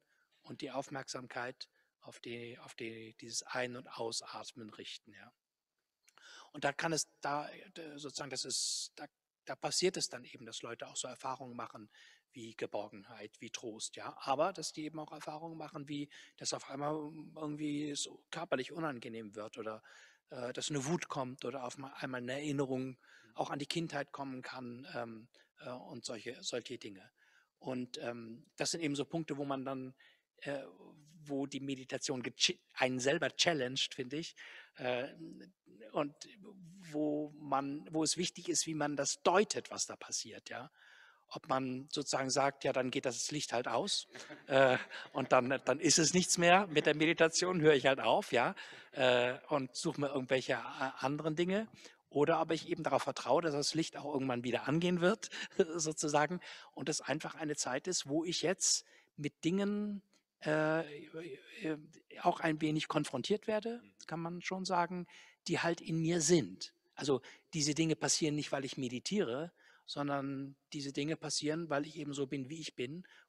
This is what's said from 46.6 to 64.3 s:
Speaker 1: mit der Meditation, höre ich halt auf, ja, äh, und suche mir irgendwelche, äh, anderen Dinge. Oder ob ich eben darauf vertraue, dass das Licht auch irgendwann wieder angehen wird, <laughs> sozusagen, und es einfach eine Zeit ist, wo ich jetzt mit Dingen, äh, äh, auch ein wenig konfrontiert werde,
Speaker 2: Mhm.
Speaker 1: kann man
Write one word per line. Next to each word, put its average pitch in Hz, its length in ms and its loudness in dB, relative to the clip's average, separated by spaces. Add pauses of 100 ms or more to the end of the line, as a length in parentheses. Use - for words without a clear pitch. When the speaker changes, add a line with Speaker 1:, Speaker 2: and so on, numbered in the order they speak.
Speaker 1:
mit 151 180 4
der 151 100 6
Meditation, 165 640 4
höre 151 120 10
ich 135 140 4
halt 131 120 6
auf, 131 320 4
ja, 135 240 4 (360)
äh, 123 440 6 (140)
und 139 260 0
suche 143 260 -2
mir 143 80 2
irgendwelche, 131 440 2
äh, 120 40 4 (420)
anderen 151 360 0
Dinge. 190 320 2 (420)
Oder 156 320 6
ob 160 100 2
ich - 180 -2
eben 160 140 -2
darauf 139 200 4
vertraue, - 380 4
dass 160 120 2
das 143 200 0
Licht 160 240 0
auch 147 160 -6
irgendwann 127 300 0
wieder 117 240 0
angehen 170 340 4
wird, 185 280 4 (280)
<laughs> 165 180 2
sozusagen, 156 640 2 (320)
und 147 180 -6
es 151 120 0
einfach - 340 -2
eine 151 200 -4
Zeit 131 320 -2
ist, 156 200 -2
wo 156 160 0
ich 175 180 -2
jetzt - 440 2 (320)
mit 147 260 -6
Dingen, 202 580 2 (440)
äh, 156 360 4 (800)
äh, 156 160 -2 (440)
auch 175 180 4
ein 156 220 2
wenig 156 260 2
konfrontiert 151 600 0
werde, 220 340 0
Speaker 2:
Mhm. - 140 -20 (120)
Speaker 1:
kann 160 120 -4
man 170 220 -4